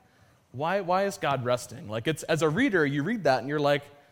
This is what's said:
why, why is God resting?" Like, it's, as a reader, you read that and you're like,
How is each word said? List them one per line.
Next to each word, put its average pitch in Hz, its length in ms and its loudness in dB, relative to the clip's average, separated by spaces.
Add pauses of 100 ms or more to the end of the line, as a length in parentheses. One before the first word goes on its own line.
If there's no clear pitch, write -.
(500)
why, 165 300 -2
why 185 240 2
is 196 120 -2
God 139 280 -2
resting?" 113 440 -4
Like, 110 200 -4
it's, 156 160 -2
as 160 180 0
a 160 60 6
reader, 185 360 2
you 143 180 0
read 202 220 -2
that 131 160 4
and 120 80 -6
you're 151 120 -2
like, 143 220 2 (300)